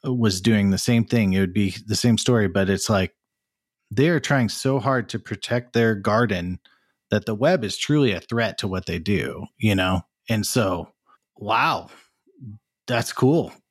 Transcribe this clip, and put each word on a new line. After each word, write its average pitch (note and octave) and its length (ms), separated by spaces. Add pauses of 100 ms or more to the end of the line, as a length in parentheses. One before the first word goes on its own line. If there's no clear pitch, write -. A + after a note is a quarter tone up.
uh, C3 80
was A2 260
doing G2+ 300
the F#2+ 80
same A#2 260
thing, G#2 300
it F#2+ 80
would F#2 120
be G2+ 220 (100)
the G#2+ 100
same A#2 220
story. A2 300
But F#2+ 220
it's F#2+ 200
like, F#2+ 240 (760)
they C#3 180
are E3 100
trying B2 300
so C3+ 300
hard B2+ 300
to A2 100
protect - 540
their A2+ 220
garden G2 640 (500)
that G#2+ 160
the A2 100
web C#3+ 280
is G2 140
truly C#3+ 340
a F2 80
threat A#2 380
to G#2 100
what F#2+ 180
they F2 140
do, F2+ 460 (120)
you G#2+ 160
know? F#2 280 (280)
And G#2+ 160
so, F#2 440 (480)
wow, A2 520 (960)
that's A#2 280
cool. C3 400 (180)